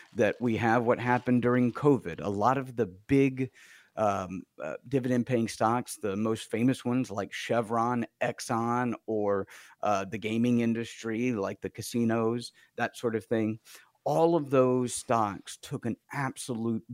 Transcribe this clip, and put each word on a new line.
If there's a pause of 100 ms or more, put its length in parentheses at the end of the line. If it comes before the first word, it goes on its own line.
(140)
that
we
have
what
happened
during
covid.
A
lot
of
the
big, (460)
um, (180)
uh, (120)
dividend-paying
stocks,
the
most
famous
ones
like
Chevron, (160)
Exxon, (120)
or, (340)
uh,
the
gaming
industry,
like
the
casinos, (240)
that
sort
of
thing. (460)
All
of
those
stocks
took
an (160)
absolute